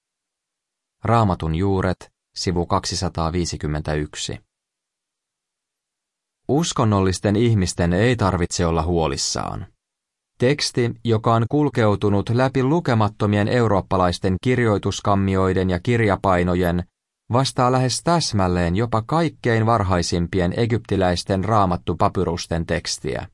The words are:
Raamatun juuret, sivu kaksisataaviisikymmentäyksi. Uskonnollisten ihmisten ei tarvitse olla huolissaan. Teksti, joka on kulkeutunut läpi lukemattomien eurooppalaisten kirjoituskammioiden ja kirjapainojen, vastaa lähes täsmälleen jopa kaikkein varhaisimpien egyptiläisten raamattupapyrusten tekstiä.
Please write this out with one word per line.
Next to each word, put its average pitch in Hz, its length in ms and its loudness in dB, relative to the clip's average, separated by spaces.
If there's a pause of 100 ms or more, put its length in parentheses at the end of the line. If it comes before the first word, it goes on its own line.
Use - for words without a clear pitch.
(1040)
Raamatun 101 520 0
juuret, 92 560 -2 (240)
sivu 87 300 -2
kaksisataaviisikymmentäyksi. 80 1700 -4 (2000)
Uskonnollisten 107 880 2
ihmisten 95 580 2
ei 113 220 2
tarvitse 90 500 0
olla 82 180 0
huolissaan. 69 840 -4 (720)
Teksti, 123 540 0 (120)
joka 113 300 2
on 113 160 2
kulkeutunut 107 800 0
läpi 127 340 0
lukemattomien 110 840 0
eurooppalaisten 95 960 0
kirjoituskammioiden 98 1300 0
ja 90 100 0
kirjapainojen, 90 1040 0 (500)
vastaa 127 380 2
lähes 127 320 0
täsmälleen 92 720 0
jopa 110 300 -2
kaikkein 127 600 0
varhaisimpien 92 920 0
egyptiläisten 95 840 0
raamattupapyrusten 90 1200 -2
tekstiä. 69 680 -6